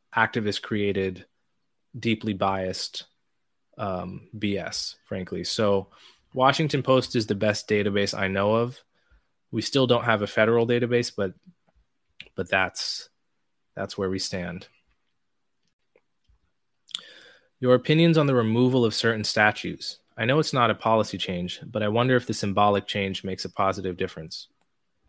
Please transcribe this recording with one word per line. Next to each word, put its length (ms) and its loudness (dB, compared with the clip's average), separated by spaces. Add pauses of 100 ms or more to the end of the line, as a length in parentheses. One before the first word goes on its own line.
(160)
activist 480 0
created, 640 -2 (720)
deeply 360 -2
biased, 720 -4 (720)
um, 500 -8 (100)
B 200 -2
S, 380 -8 (100)
frankly. 380 -8
So 460 0 (440)
Washington 480 2
Post 340 2
is 120 0
the 80 -2
best 340 0
database 480 0
I 100 -2
know 280 0
of. 260 -2 (720)
We 100 -4
still 240 2
don't 200 2
have 180 2
a 40 0
federal 380 2
database, 500 0
but, 180 -2 (1000)
but 140 -8
that's, 600 -2 (640)
that's 200 -8
where 140 -2
we 80 -2
stand. 500 -8 (3000)
Your 160 4
opinions 420 6
on 80 4
the 100 2
removal 500 4
of 100 2
certain 280 0
statues. 760 0 (200)
I 60 -2
know 140 2
it's 140 0
not 180 4
a 40 0
policy 440 0
change, 440 -6
but 200 -6
I 60 0
wonder 260 2
if 100 0
the 80 -2
symbolic 540 2
change 360 -4
makes 220 -6
a 40 -10
positive 480 -2
difference. 500 -8 (600)